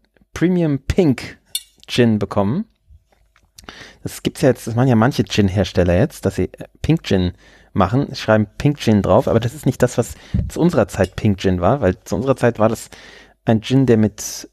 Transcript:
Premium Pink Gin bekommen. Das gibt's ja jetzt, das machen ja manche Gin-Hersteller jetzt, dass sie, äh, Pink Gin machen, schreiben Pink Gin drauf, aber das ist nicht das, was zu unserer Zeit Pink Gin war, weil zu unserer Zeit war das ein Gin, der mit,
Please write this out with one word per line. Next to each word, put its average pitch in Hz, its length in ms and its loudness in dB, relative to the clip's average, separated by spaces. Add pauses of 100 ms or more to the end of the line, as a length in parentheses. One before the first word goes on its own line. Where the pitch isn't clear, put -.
(320)
Premium 165 480 0
Pink - 580 -2 (480)
Gin 110 320 2
bekommen. 101 460 -2 (1400)
Das - 200 -14
gibt's - 180 -6
ja 147 80 4
jetzt, - 180 -2
das 117 80 -6
machen 123 140 2
ja 123 80 4
manche 113 280 2
Gin-Hersteller 92 720 0
jetzt, 127 280 -2
dass - 120 -2
sie, 95 80 -2 (100)
äh, - 100 -16 (160)
Pink - 240 -2
Gin 90 280 0 (420)
machen, 107 400 0
schreiben 107 320 2 (100)
Pink 143 240 0
Gin 104 220 4
drauf, 95 260 2
aber 107 120 2
das 120 140 -6
ist 151 120 -8
nicht - 160 0
das, - 160 0
was - 160 -4 (340)
zu - 120 -8
unserer 151 280 2
Zeit - 280 -2
Pink 101 240 0
Gin 92 200 0
war, 110 200 0
weil 92 220 -2
zu - 140 -6
unserer 127 200 -2
Zeit 120 220 -2
war 107 100 2
das 113 200 -6 (560)
ein 113 180 2
Gin, 131 240 2
der 113 120 4
mit, - 540 -4